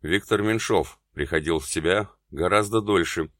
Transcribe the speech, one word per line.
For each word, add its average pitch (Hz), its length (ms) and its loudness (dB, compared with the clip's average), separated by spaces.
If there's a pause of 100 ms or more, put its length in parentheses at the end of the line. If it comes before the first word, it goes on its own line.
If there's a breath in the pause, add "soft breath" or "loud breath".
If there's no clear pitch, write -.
Виктор 101 400 0
Меньшов 107 580 0 (140)
приходил 78 440 -2
в 73 100 -6
себя 92 420 0 (200)
гораздо 101 500 0
дольше 87 600 0